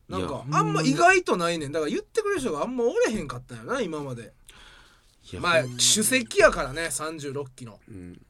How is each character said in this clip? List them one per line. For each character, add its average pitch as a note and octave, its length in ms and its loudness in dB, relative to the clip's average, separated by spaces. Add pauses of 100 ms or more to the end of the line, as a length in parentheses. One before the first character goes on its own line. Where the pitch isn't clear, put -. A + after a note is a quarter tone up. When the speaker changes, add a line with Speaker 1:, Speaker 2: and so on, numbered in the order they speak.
Speaker 1:
な F#3 100 -4
ん F#3+ 40 -2
か、 - 260 -6
Speaker 2:
い - 40 -8
や、 - 60 4
Speaker 1:
あ - 40 4
ん - 100 2
ま - 100 2
意 C4 120 4
外 F4+ 280 6
と C#4 140 0
な E3+ 140 0
い E3+ 80 -2
ね D3 80 -6
ん。 C#3 60 -8
だ D#3+ 80 0
か D#3 60 0
ら D3+ 40 -2
言 D4+ 100 -2
っ - 20 -12
て - 200 -2
く G#4 60 -4
れ G4+ 80 0
る D#4+ 40 -2
人 A#3 120 -4
が D3 100 -2
あ - 20 0
ん A#3+ 100 -6
ま A#3+ 100 0
お B3+ 100 2 (120)
れ D4 60 0
へ G#3+ 80 -2
ん D3 80 -8
か B2 80 -10
っ B2+ 80 -10
た - 120 -16
ん - 20 -14
や A2 60 -14
な、 A3+ 160 -4
今 D#3+ 220 -4
ま C3+ 120 -8
で。 A2 180 -14 (960)
Speaker 2:
い - 60 -10
や、 F2 60 -8
Speaker 1:
ま F3 80 0
あ、 - 100 4
Speaker 2:
ほ C3 60 -4
ん B2 40 -8
ま B2 40 -12
に。 A#2+ 60 -10
Speaker 1:
主 G#3 220 4
席 B3+ 360 2
や D#4+ 120 8
か F3+ 120 -4
ら C3 100 -6
ね、 E3 180 -4
三 D#3+ 280 -6
十 C#3+ 160 -8
六 C3+ 200 -8
期 B2+ 120 -16
の。 G2+ 200 -18
Speaker 2:
う - 40 -20
ん。 F2+ 280 -16 (120)